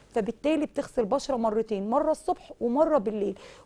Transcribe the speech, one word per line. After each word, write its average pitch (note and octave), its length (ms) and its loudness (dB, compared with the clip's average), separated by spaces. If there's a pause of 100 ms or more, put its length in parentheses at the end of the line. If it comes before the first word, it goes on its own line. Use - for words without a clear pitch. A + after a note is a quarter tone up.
فبالتالي C#4+ 560 0
بتغسل C4+ 400 -4
بشرة C4+ 300 0
مرتين، A3 540 0
مرة D4 220 2
الصبح - 400 -4 (100)
ومرة D4 360 4
بالليل. G3+ 420 -2 (260)